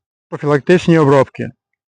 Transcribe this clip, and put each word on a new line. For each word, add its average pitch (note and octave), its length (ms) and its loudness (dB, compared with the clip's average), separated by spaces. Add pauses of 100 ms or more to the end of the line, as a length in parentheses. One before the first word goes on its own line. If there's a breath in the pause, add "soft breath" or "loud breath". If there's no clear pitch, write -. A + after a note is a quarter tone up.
(280)
профілактичні D#3+ 680 0
обробки. C3+ 520 0 (460)